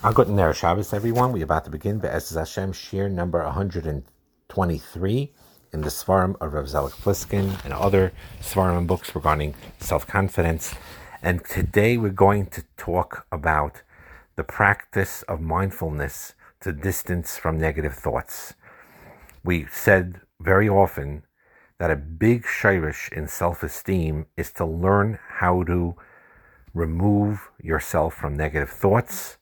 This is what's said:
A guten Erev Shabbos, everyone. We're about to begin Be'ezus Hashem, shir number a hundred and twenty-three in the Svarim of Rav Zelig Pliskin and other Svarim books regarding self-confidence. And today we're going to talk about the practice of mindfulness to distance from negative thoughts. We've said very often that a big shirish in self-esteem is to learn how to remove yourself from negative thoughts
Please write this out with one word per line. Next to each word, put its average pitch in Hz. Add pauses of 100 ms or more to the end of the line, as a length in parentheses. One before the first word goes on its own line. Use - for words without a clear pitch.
A 110
guten 104
Erev 82
Shabbos, 92
everyone. 117
We're 92
about 80
to -
begin 101
Be'ezus 80
Hashem, 95
shir 98
number 87
a 76
hundred 87
and 73 (440)
twenty-three 95 (400)
in 78
the 73
Svarim 92
of 78
Rav 71
Zelig 71
Pliskin 98
and -
other 95 (280)
Svarim 87
books -
regarding 76 (240)
self-confidence. 85 (460)
And 90
today 104
we're 107
going 98
to - (140)
talk -
about 78 (540)
the 80
practice -
of 82
mindfulness 80 (260)
to 90
distance 87
from 80
negative 76
thoughts. - (880)
We've 85
said 90 (180)
very 95
often 76 (560)
that 85
a 76
big 80
shirish 87
in 87
self-esteem 82 (100)
is -
to -
learn 98 (220)
how 90
to 87 (800)
remove 101 (100)
yourself 78
from 73
negative 73
thoughts -